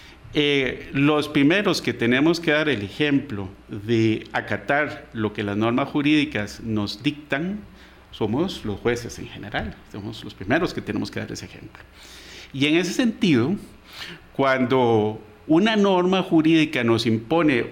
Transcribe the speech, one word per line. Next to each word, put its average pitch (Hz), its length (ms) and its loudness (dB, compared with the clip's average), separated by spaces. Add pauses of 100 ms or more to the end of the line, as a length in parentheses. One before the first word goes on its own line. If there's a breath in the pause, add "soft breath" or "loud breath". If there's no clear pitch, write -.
(320 loud breath)
Eh, 143 600 0
los 147 340 2
primeros 170 540 2
que 120 100 -2
tenemos 135 480 2
que 160 120 0
dar 151 180 2
el 117 100 0
ejemplo 104 720 -2 (180)
de 113 640 0
acatar 139 800 -2
lo 107 220 -4
que 110 80 -6
las 101 140 -2
normas 120 340 0
jurídicas 147 680 0
nos 107 420 -4
dictan 147 560 -4 (520 loud breath)
somos 131 540 -4
los 98 160 -6
jueces 117 380 -4
en - 100 -14
general, 143 460 -8 (160)
somos 110 340 -12
los - 80 -14
primeros 151 400 -2
que - 80 -6
tenemos 104 300 -6
que - 100 -8
dar 107 100 -10
ese 113 140 -10
ejemplo. - 380 -20 (720 loud breath)
Y 135 120 0
en 156 100 2
ese 180 180 0
sentido, 180 600 2 (800 loud breath)
cuando 123 880 2 (260)
una 208 300 4
norma 190 460 4
jurídica 156 600 4
nos 113 220 2
impone 120 640 2